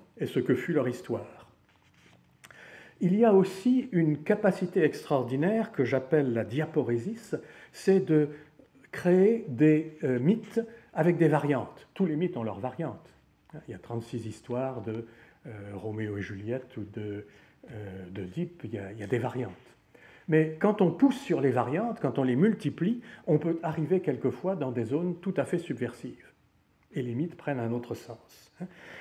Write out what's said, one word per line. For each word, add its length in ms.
et 80
ce 140
que 160
fut 180
leur 140
histoire. 640
Il 140
y 100
a 80
aussi 580
une 280
capacité 640
extraordinaire 880
que 120
j'appelle 500
la 100
diaporésis, 920
c'est 280
de 300
créer 560
des, 560
euh, 160
mythes 420
avec 240
des 100
variantes. 640
Tous 120
les 100
mythes 220
ont 60
leurs 160
variantes. 540
Il 40
y 20
a 60
trente-six 480
histoires 540
de, 240
euh, 260
Roméo 440
et 40
Juliette 560
ou 160
de, 320
euh, 400
d'Oedipe, 520
il 100
y 40
a, 140
il 80
y 40
a 40
des 120
variantes. 320
Mais 320
quand 220
on 100
pousse 280
sur 220
les 100
variantes, 480
quand 200
on 40
les 120
multiplie, 640
on 100
peut 260
arriver 380
quelquefois 540
dans 160
des 140
zones 340
tout 180
à 80
fait 120
subversives. 760
Et 80
les 140
mythes 200
prennent 240
un 120
autre 240
sens. 560